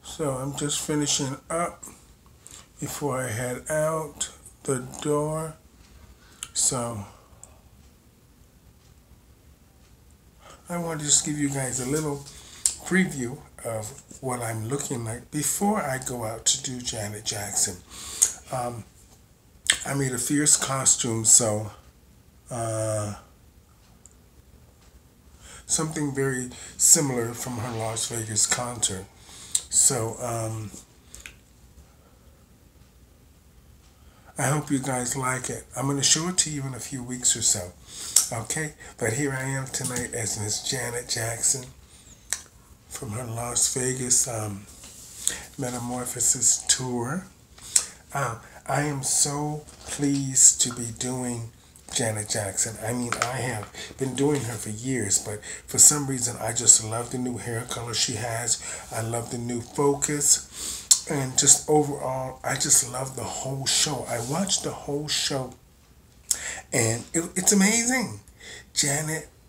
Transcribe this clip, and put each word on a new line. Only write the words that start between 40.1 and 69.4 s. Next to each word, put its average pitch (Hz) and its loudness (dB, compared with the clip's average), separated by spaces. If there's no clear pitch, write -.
as 104 -2
Miss 104 -2
Janet 120 -4
Jackson 117 0
from 123 -10
her 117 -6
Las 117 0
Vegas, 127 2
um, 107 -4
Metamorphosis 123 0
tour. 127 0
Uh, 123 -2
I 139 2
am 139 -2
so 147 0
pleased 139 4
to 120 0
be 120 -6
doing 123 -4
Janet 110 0
Jackson. 104 0
I 117 0
mean, 120 -2
I 127 -2
have 117 -4
been 135 0
doing 139 4
her 117 -4
for 110 -8
years, 113 0
but 104 -4
for 131 -2
some 147 10
reason, 120 -2
I 113 -2
just 113 8
love 113 -2
the 127 -2
new 123 -2
hair 113 -4
color 117 -6
she - 2
has. 117 -2
I 113 -2
love 117 -2
the 123 -6
new 120 -4
focus. - 0
And 131 0
just - 6
overall, 135 2
I 131 0
just 131 4
love 131 -4
the 120 -4
whole 135 -6
show. 131 2
I 120 -2
watched 185 0
the 151 -2
whole 147 -6
show, 135 -2
and 113 2
it, 165 2
it's 190 4
amazing. 214 4
Janet, 156 0